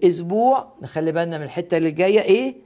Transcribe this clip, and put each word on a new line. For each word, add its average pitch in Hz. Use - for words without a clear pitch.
أسبوع، 196
نخلي 160
بالنا 165
من 151
الحتة 175
اللي 160
جاية 190
إيه؟ 254